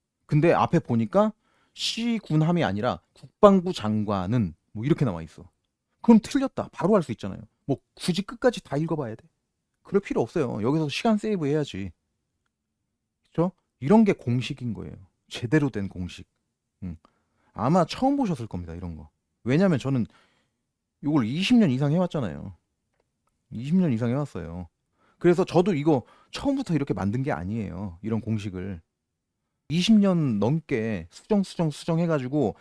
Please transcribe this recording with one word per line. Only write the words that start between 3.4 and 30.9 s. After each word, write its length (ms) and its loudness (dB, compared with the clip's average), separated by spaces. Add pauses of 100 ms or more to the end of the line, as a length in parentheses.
장관은" 800 -2 (160)
뭐 140 -8
이렇게 200 2
나와 160 -4
있어. 280 -20 (520)
그럼 200 8
틀렸다. 500 -4
바로 240 0
알 80 2
수 80 -8
있잖아요. 300 -8 (240)
뭐 120 -2 (180)
굳이 260 -2
끝까지 420 -2
다 140 -6
읽어봐야 380 -4
돼? 120 -20 (560)
그럴 180 0
필요 200 -4
없어요. 400 -2
여기서 280 0
시간 280 0
세이브 300 -4
해야지. 440 -4 (1300)
그쵸? 280 -2 (280)
이런 240 6
게 100 4
공식인 600 -4
거예요. 220 -12 (320)
제대로 420 0
된 200 -6
공식. 380 -10 (560)
음. 140 -12 (560)
아마 320 2
처음 320 0
보셨을 300 -4
겁니다, 260 -10
이런 220 -10
거. 140 -18 (340)
왜냐면 360 2
저는 260 0 (960)
이걸 220 2
이십 320 2
년 140 6
이상 200 0
해왔잖아요. 640 -4 (960)
이십 240 -4
년 180 4
이상 160 -2
해왔어요. 580 -6 (500)
그래서 280 2
저도 280 2
이거 300 2 (280)
처음부터 440 -4
이렇게 180 -2
만든 300 -2
게 80 -4
아니에요, 680 -8
이런 200 -4
공식을. 600 -6 (880)
이십 280 4
년 420 2
넘게 680 -2